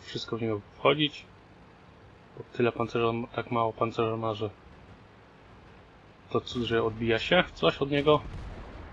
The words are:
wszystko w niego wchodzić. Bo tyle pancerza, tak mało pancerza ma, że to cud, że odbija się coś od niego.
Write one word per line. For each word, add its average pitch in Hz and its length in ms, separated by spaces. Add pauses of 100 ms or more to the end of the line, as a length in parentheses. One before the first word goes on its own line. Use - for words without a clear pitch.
wszystko - 360
w 110 60
niego 110 180 (160)
wchodzić. 147 480 (1120)
Bo 110 140
tyle 120 200
pancerza, 117 400 (220)
tak 117 160
mało 113 220
pancerza 113 440
ma, 113 180
że 104 160 (1800)
to 117 100
cud, 120 220
że 113 220
odbija 113 340
się 175 260 (100)
coś - 240
od 139 120
niego. 143 300 (720)